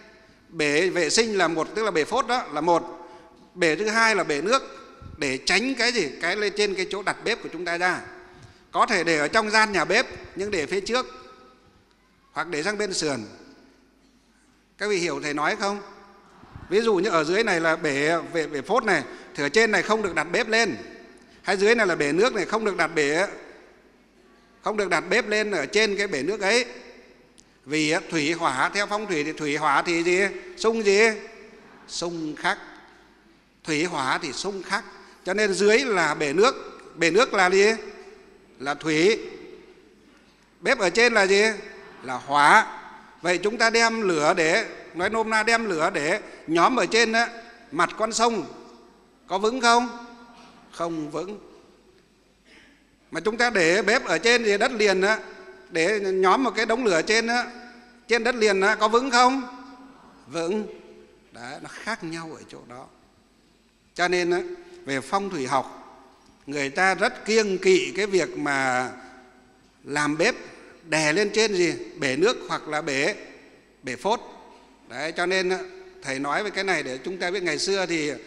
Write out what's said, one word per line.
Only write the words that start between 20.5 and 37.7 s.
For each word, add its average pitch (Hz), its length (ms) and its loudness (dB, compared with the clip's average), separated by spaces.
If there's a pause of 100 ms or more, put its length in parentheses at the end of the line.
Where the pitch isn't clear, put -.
Hay 190 160 -2
dưới 208 180 4
này 220 120 2
là 165 80 2
bể 147 180 0
nước 226 200 2
này, 190 120 -2
không 220 200 -2
được 185 120 -2
đặt 165 100 2
bể, 156 380 0 (1400)
không 208 160 -4
được 196 120 -2
đặt 156 200 2
bếp 214 180 2
lên 214 240 -2
ở 151 140 -2
trên 202 320 2
cái 202 100 -2
bể 147 160 -4
nước 196 180 -4
ấy. 233 240 2 (1000)
Vì 151 260 0
á, 170 80 0 (100)
thủy 160 220 -2
hỏa, 160 380 0
theo 202 180 -2
phong 208 200 -4
thủy 156 160 -2
thì 151 100 -6
thủy 151 240 -4
hỏa 147 240 2
thì 170 220 0
gì? 180 180 2 (360)
Xung 226 260 0
gì? 202 180 4 (880)
Xung 165 480 -8
khắc. 190 220 -2 (1080)
Thủy 151 200 0
hỏa 156 340 -2
thì 165 160 -8
xung 190 300 -8
khắc. 208 200 -4 (420)
Cho 185 80 -2
nên 208 200 2
dưới 208 260 4
là 180 360 2
bể 147 180 0
nước. - 480 2 (140)
Bể 165 160 2
nước 226 220 4
là 185 160 4
gì? 202 240 4 (840)